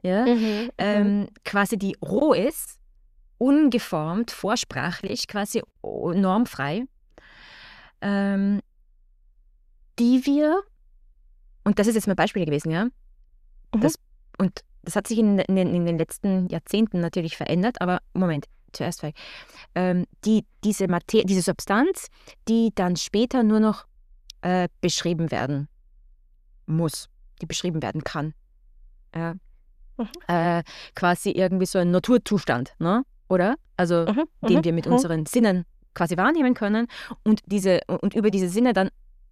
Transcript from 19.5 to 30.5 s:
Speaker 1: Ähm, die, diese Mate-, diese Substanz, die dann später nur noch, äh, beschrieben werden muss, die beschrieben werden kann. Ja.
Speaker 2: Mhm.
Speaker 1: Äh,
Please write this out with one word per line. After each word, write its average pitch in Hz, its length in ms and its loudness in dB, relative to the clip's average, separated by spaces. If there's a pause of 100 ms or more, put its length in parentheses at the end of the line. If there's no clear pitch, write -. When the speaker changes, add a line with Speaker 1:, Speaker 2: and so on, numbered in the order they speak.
Speaker 1:
Ähm, 180 300 0 (200)
die, 214 200 4 (180)
diese 202 240 0
Mate-, 180 380 2
diese 190 160 2
Substanz, 226 680 0 (400)
die 226 280 2
dann 180 200 0
später 240 480 0
nur 214 160 4
noch, 214 260 0 (560)
äh, 180 260 0 (140)
beschrieben 165 500 -2
werden 139 380 -4 (960)
muss, 160 420 -4 (340)
die 175 40 -8
beschrieben 160 360 -4
werden 127 220 -6
kann. 151 300 -8 (800)
Ja. 165 200 -6 (640)
Speaker 2:
Mhm. 226 120 -6 (180)
Speaker 1:
Äh, 170 360 2 (320)